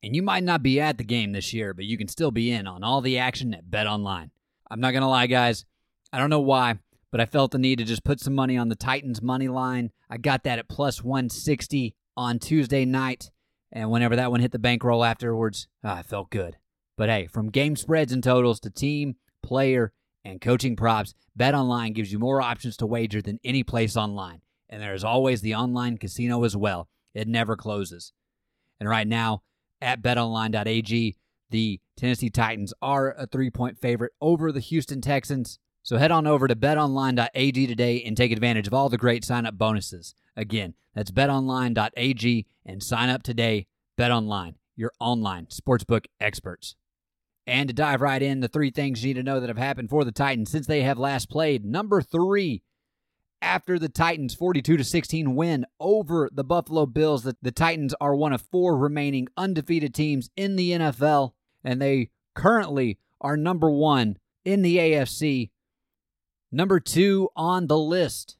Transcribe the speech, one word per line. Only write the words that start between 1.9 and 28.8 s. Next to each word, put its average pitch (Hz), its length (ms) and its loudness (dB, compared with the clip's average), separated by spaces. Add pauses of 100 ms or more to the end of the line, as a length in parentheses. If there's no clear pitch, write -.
can 101 120 -6
still 156 240 0
be 117 180 0
in 107 160 -4
on 92 180 -10
all 131 160 2
the 127 160 0
action 123 380 -2
at 85 160 -14
BetOnline. 104 580 -4 (420)
I'm 110 100 -8
not 127 120 0
gonna 131 160 2
lie, 127 180 4
guys. 120 380 2 (480)
I 131 60 -4
don't 139 100 2
know 151 120 2
why, 127 400 2 (320)
but 117 80 0
I 117 40 2
felt 135 280 2
the 135 60 0
need 131 200 2
to 117 60 -2
just 113 200 -4
put 139 160 0
some 135 140 -4
money 131 240 2
on 120 100 0
the 113 60 0
Titans 131 480 -4
money 127 260 -2
line. 127 420 -2 (200)
I 117 80 -10
got 135 240 0
that 120 160 -2
at 117 100 -12
plus 143 340 -4
one 127 280 -2
sixty 135 640 -2 (200)
on 120 240 -2
Tuesday 135 460 2
night. 127 460 -2 (420)
And 110 180 -4
whenever 117 260 4
that 123 140 0
one 120 100 2
hit 123 100 2
the 120 80 -6
bankroll 120 460 2
afterwards, 113 640 -2 (140)
ah, 95 180 -6
it 85 60 -16
felt 98 240 -8
good. 90 260 -6 (420)
But 107 100 2
hey, 104 200 0
from 110 220 -4
game 143 260 0
spreads 151 360 0
and 127 100 -2
totals 123 380 4
to 104 100 -12
team, 143 440 -4 (280)
player, 127 500 2 (320)
and 95 180 -14
coaching 120 340 0
props, 107 380 0 (240)
BetOnline 123 560 0
gives 104 180 -4
you 104 60 -4
more 135 240 0
options 120 360 -6
to 117 80 -2
wager 107 360 -2
than 104 220 -8
any 127 180 0
place 113 340 -2
online. 101 460 -6 (260)
And 107 140 -14
there 101 100 -8
is 95 120 -6
always 127 360 2
the 110 140 -2
online 123 440 -2
casino 120 440 -2
as 104 140 0
well. 98 320 -2 (260)
It 107 140 -6
never 113 280 0
closes. 98 560 -8 (680)